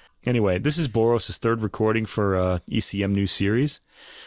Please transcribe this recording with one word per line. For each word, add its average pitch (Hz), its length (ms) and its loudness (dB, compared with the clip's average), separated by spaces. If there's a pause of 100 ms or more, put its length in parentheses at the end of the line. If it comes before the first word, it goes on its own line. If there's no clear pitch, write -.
(260)
Anyway, 107 320 2
this 143 180 0
is 165 120 0
Boros' 113 500 2
third 113 240 0
recording 110 440 0
for, 101 300 -2
uh, 92 220 0 (100)
E - 120 -2
C 101 220 -2
M 101 120 0
New 98 120 0
Series. 113 540 0 (460)